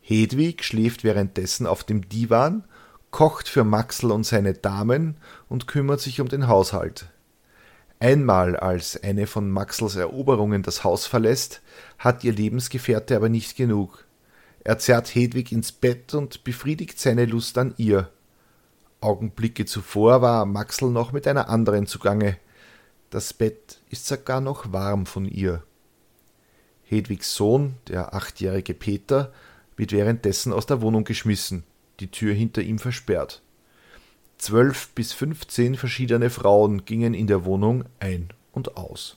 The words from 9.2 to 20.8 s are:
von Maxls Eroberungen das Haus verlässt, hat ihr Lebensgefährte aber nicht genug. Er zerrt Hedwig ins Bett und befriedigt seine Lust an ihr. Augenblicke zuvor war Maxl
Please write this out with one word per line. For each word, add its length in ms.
von 200
Maxls 460
Eroberungen 680
das 180
Haus 240
verlässt, 560
hat 260
ihr 80
Lebensgefährte 840
aber 140
nicht 260
genug. 520
Er 140
zerrt 360
Hedwig 380
ins 180
Bett 440
und 280
befriedigt 560
seine 280
Lust 320
an 180
ihr. 340
Augenblicke 680
zuvor 540
war 260
Maxl 440